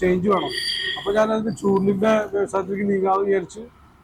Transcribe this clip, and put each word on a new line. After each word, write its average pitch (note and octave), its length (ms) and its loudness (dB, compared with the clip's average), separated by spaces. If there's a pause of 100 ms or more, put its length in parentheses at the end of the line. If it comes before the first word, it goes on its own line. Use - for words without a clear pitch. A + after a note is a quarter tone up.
ചേഞ്ച് F3+ 320 2
വേണം. F3+ 200 0 (440)
അപ്പോൾ - 220 -4
ഞാനതിന് A3 420 0
ചൂരലിൻ്റെ G3 520 2 (200)
വ്യവസായത്തിലേക്ക് G3 580 -2
നീങ്ങാമെന്ന് G3 400 2
വിചാരിച്ച് G3 320 -2 (420)